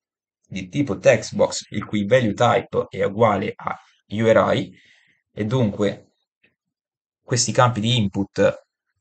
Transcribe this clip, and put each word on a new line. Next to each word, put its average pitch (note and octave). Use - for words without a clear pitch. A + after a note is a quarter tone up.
di F#2
tipo C3+
text -
box -
il G#2
cui G#2
value A#2
type A2+
è G2
uguale G2+
a -
U G#2+
R G2+
I -
e -
dunque G#2+
questi A#2+
campi A#2
di A#2
input G2+